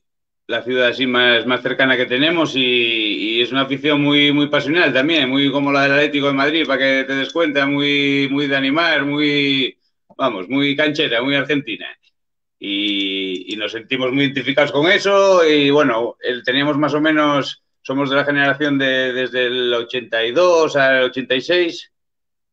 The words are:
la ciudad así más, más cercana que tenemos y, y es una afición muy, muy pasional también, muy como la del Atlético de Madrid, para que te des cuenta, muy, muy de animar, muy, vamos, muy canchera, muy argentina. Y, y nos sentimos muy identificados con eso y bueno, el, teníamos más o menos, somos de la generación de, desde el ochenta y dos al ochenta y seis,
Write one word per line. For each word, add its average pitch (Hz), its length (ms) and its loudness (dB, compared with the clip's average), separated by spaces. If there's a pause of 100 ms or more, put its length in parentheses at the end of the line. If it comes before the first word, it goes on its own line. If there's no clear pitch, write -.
(480)
la - 160 -4
ciudad 123 260 0
así 127 180 -2
más, 123 380 2
más 123 160 -2
cercana 127 360 0
que 123 80 0
tenemos 139 500 0
y, 135 60 0
y 113 800 0
es 117 100 -2
una 135 100 0
afición 139 400 -2
muy, 147 300 2
muy 143 160 2
pasional 147 460 0
también, 139 360 0
muy 139 220 0
como 139 200 -2
la 139 120 2
del 139 100 2
Atlético 143 340 0
de 139 60 0
Madrid, 147 340 0
para 131 120 0
que 135 260 0
te 135 100 -4
des 135 160 -4
cuenta, 147 340 0
muy, 143 640 0
muy 139 180 -2
de 139 80 0
animar, 143 500 0
muy, 143 720 -2 (400)
vamos, 101 300 -4
muy 139 280 0
canchera, 147 460 0
muy 139 140 0
argentina. 135 520 -4 (720)
Y, 98 920 -6
y - 40 -8
nos 104 140 -6
sentimos 123 400 -6
muy 139 140 0
identificados 135 460 0
con 147 200 2
eso 196 540 4
y 147 240 4
bueno, 120 520 2
el, 120 220 -4
teníamos 139 340 0
más 147 160 0
o 151 80 0
menos, 151 640 0 (180)
somos 135 280 -4
de 139 60 0
la 139 80 2
generación 143 540 0
de, 131 340 0
desde 123 360 -2
el 123 260 -2
ochenta 117 500 -4
y 117 80 -2
dos 160 440 4
al 135 280 4
ochenta 127 320 -2
y 131 60 0
seis, 170 500 -2 (600)